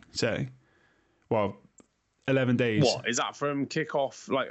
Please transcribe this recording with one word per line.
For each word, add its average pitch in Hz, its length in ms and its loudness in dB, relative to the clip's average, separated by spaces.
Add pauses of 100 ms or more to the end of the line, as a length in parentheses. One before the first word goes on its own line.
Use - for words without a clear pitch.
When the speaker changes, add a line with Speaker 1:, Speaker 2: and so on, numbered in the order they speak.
(120)
Speaker 1:
say. 120 360 -2 (800)
Well, 101 260 0 (720)
eleven 127 280 4
days. 113 280 4
Speaker 2:
What, 110 240 2
is 120 100 0
that 113 180 -4
from 143 300 -2
kickoff, 143 640 -4
like, 131 200 0